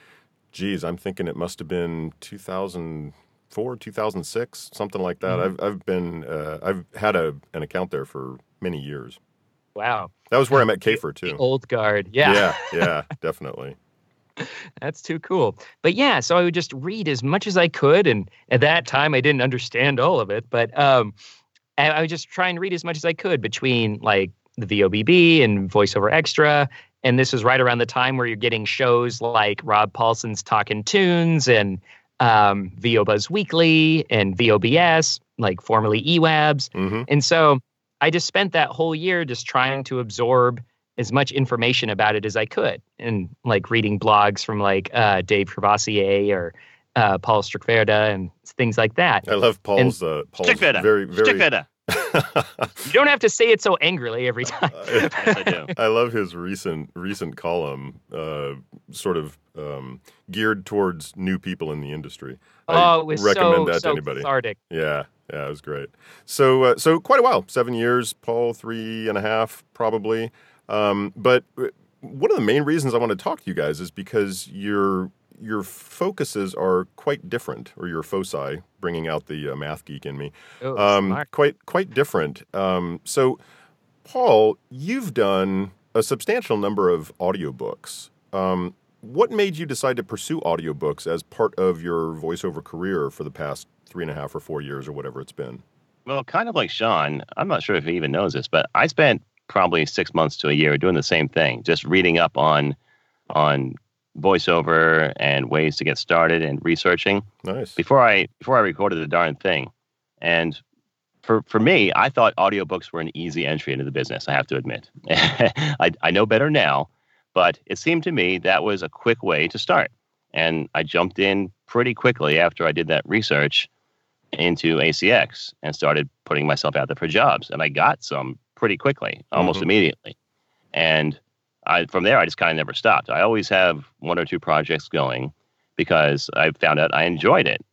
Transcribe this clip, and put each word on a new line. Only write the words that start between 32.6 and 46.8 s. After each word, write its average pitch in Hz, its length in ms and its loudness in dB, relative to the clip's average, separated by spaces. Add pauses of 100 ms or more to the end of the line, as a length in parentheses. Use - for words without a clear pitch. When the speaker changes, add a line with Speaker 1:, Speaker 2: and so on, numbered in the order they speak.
Speaker 2:
V 113 200 2
O 104 60 4
Buzz 107 240 0
Weekly 160 800 2
and 98 260 2
V 117 140 4
O 104 80 6
B 117 200 2
S, 160 420 2 (180)
like, 95 220 0
formerly 110 480 0
E 170 100 2
wabs. 151 520 2
Speaker 1:
Mm-hmm. 95 380 -4
Speaker 2:
And 143 140 2
so 156 360 4 (420)
I 160 100 2
just 165 160 -2
spent 294 260 -2
that 156 180 2
whole 160 240 -2
year 170 300 -2
just 127 220 -8
trying 135 380 -2
to 127 160 -6
absorb 123 640 0 (340)
as 120 160 -4
much 139 200 2
information 123 580 0
about 107 240 2
it 104 100 -2
as 107 120 -4
I 110 100 0
could, - 340 -2 (200)
and, 104 280 -4 (160)
like, 104 240 0
reading 107 300 0
blogs 104 460 2
from, 104 160 -4
like, 98 340 0
uh, 104 280 2
Dave 101 260 0
Travassier 101 800 2
or, 87 240 -2 (400)